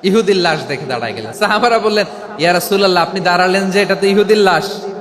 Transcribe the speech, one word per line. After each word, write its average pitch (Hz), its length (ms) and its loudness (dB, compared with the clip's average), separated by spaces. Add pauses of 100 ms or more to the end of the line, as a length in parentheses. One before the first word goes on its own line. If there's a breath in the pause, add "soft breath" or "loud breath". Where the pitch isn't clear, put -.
ইহুদির 196 340 2
লাশ 165 320 0
দেখে 131 180 -8
দাঁড়ায় 117 260 -6
গেলেন। 104 200 -10
সাহাবারা 220 460 2
বললেন, 214 280 0 (320)
"ইয়া 170 140 2
রাসূলুল্লাহ, 185 500 2
আপনি 180 180 -4
দাঁড়ালেন 180 500 0
যে, 196 120 0
এটা 196 120 0
তো 196 120 -2
ইহুদির 202 320 4
লাশ।" 180 260 4 (360)